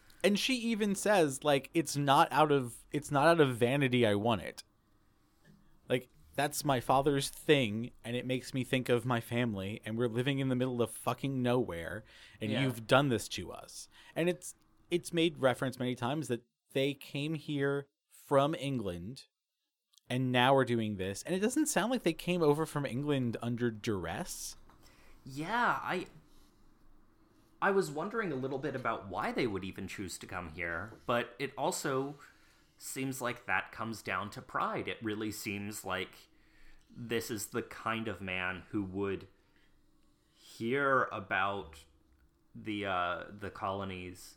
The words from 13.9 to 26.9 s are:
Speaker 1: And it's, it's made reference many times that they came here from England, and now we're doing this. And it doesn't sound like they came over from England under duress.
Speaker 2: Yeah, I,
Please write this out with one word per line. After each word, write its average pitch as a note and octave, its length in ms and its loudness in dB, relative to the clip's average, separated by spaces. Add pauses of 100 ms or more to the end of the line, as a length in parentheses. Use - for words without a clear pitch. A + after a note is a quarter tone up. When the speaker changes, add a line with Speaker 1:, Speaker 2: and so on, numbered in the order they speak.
Speaker 1:
And E3 140 2
it's, - 260 -4 (380)
it's F3 200 -2
made E3 260 2
reference B2+ 420 2
many B2+ 160 -2
times C3+ 320 -2
that A#2 140 -2 (300)
they C#3 200 2
came C#3+ 440 -6
here C#3 500 -2 (240)
from C#3+ 460 2
England, A2 680 -4 (880)
and B2+ 200 0
now B2 220 8
we're C3+ 140 6
doing A2+ 300 0
this. F#2+ 260 -4
And E3 120 -4
it F#3 40 0
doesn't B3+ 300 2
sound G3+ 220 2
like B3+ 120 -2
they E3 100 2
came F3 300 -2
over D3+ 240 4
from C#3+ 180 -4
England C3 560 0
under A#2+ 300 0
duress. G#2 840 -4 (680)
Speaker 2:
Yeah, D#3+ 580 0
I, E3 240 -2 (1600)